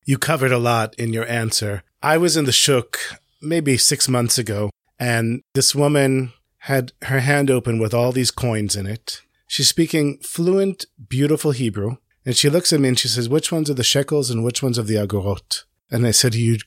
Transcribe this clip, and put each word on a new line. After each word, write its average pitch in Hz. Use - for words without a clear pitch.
You 135
covered 131
a 123
lot 117
in 117
your 113
answer. 113
I 151
was 165
in 151
the 123
shuk -
maybe 151
six -
months 123
ago, 104
and 117
this 135
woman 139
had 131
her 131
hand 143
open 120
with 110
all 120
these 123
coins 107
in 98
it. -
She's -
speaking 156
fluent, 190
beautiful 143
Hebrew, 113
and 127
she 147
looks 170
at 147
me 135
and 123
she -
says, 117
"Which 156
ones 156
are 139
the 120
shekels 139
and 113
which 120
ones 123
are 117
the 107
agorot?" 101
And 120
I 113
said, 113
"Are -
you 117